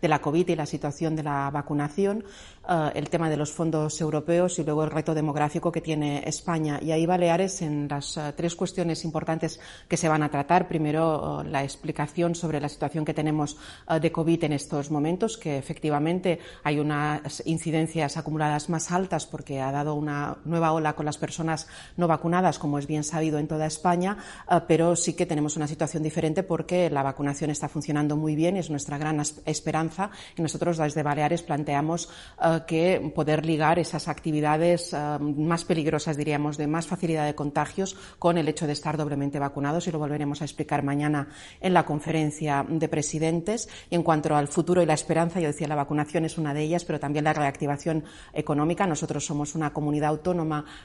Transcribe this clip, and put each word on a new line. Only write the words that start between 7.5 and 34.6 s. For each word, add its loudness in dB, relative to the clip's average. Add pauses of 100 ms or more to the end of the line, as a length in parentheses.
en 0
las, -4
eh, -6
tres -2
cuestiones -2
importantes -2 (280)
que 0
se 0
van 4
a 2
tratar, 4
primero, 0
eh, -8
la 0
explicación -2
sobre -2
la -2
situación -2
que -2
tenemos, 0 (320)
eh, 2
de 2
covid 2
en 0
estos -4
momentos, 0
que -4
efectivamente 0 (240)
hay 2
unas -2
incidencias 0
acumuladas -2
más -2
altas 0
porque -8
ha -2
dado -2
una -4
nueva 2
ola 2
con -4
las -2
personas -4 (300)
no 4
vacunadas, 2
como -2
es -4
bien -2
sabido 0
en -2
toda -2
España, 0 (320)
eh, 6
pero 6
sí 0
que 0
tenemos 0
una -2
situación -2
diferente 0
porque 0
la 2
vacunación -2
está -4
funcionando 0
muy 0
bien, 2
es -4
nuestra -4
gran -2
as-, -4
esperanza, -2 (260)
y -4
nosotros 0
desde 0
Baleares 2
planteamos, -2 (320)
eh, 4
que 2
poder 2
ligar 4
esas -2
actividades, 2